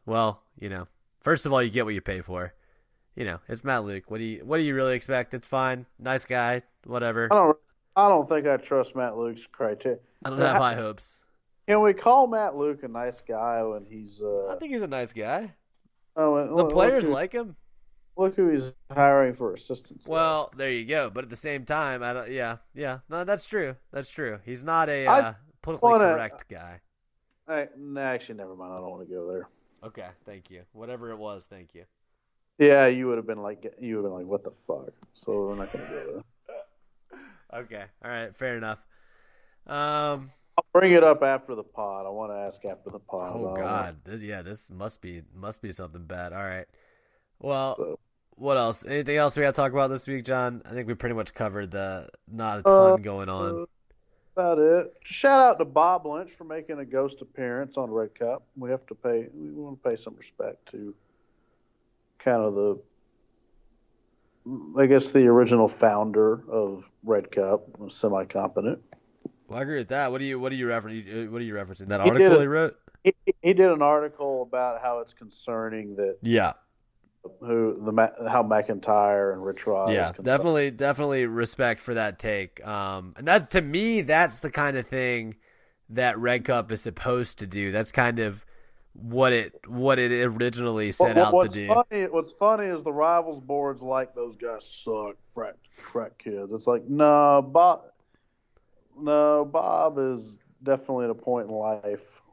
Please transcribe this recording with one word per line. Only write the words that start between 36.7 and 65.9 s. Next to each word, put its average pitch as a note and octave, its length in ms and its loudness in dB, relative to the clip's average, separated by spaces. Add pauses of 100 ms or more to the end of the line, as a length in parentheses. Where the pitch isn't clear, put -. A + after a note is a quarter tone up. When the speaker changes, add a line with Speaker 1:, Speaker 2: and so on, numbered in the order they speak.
Speaker 1:
Okay, A2 320 -16 (200)
all A#2 60 -12
right, A#2 240 -10
fair B2+ 220 -6
enough. A2 220 -8 (880)
Um, D3 640 -4 (260)
Speaker 2:
I'll - 140 2
bring F#3 200 6
it E3+ 120 10
up D3+ 180 8
after C3+ 320 0
the G#2+ 80 -8
pod. G2 420 -10
I F#2+ 40 -10
wanna G#2 260 -10
ask G2+ 300 -10
after F#2+ 260 -14
the G#2 80 -14
pod. F2+ 340 -10
Speaker 1:
Oh F2+ 60 -10
Speaker 2:
I F#2 40 -8
don't F#2 120 -8
Speaker 1:
God, F#2+ 300 -4
Speaker 2:
wanna E2+ 200 -14
Speaker 1:
this, G#2 180 -16
yeah, G#2 200 -12
this G2 300 -18
must G2 280 -14
be, F2 220 -16 (120)
must G2 280 -14
be G#2 80 -12
something F2 340 -16
bad. F2+ 280 -12
All G2 100 -10
right. F#2 240 -10 (720)
Well, C3+ 380 -4
Speaker 2:
So. D#2 220 -8 (360)
Speaker 1:
what C#3 220 -2
else? A2+ 280 -2
Anything C#3+ 340 -2
else D3 180 2
we D3 60 0
gotta C#3 120 2
talk C#3 160 0
about C3+ 200 0
this C3 180 -8
week, C3+ 160 -6
John? B2 400 -2
I - 80 -18
think A#2+ 160 -8
we A#2+ 60 -4
pretty A#2+ 200 -6
much A2 180 -6
covered G2+ 380 -6
the F#2+ 380 -8 (200)
not A2 380 -6
a - 20 4
Speaker 2:
Uh, F#3+ 260 10
Speaker 1:
ton F#3 80 0
going G2 260 -6
on. F#2 340 -4
Speaker 2:
uh, - 20 -12 (720)
about E3+ 220 2
it. D#3+ 340 4 (120)
Shout C4+ 360 6
out A#3+ 200 8
to D#3+ 40 0
Bob D#3 420 2
Lynch D#3+ 260 -8
for - 120 -20
making D#3 360 -10
a C#3 40 -10
ghost C3+ 380 -4
appearance C3 540 -8
on C3 160 -4
Red A2 240 -4
Cup. A#2+ 260 -6 (140)
We B2+ 140 -8
have C3 160 -6
to A2 100 -16
pay. A#2 360 -4
We D3+ 200 -14
wanna D3 240 -14
pay A#2+ 180 -4
some A2+ 220 -12
respect - 560 -12
to G#2 200 -14 (1300)
kind A#2+ 240 0
of G#2 140 0
the, G2+ 220 0 (2000)
I C3+ 100 6
guess, C3+ 240 6
the C3 160 8
original A#2 420 8
founder A2 840 2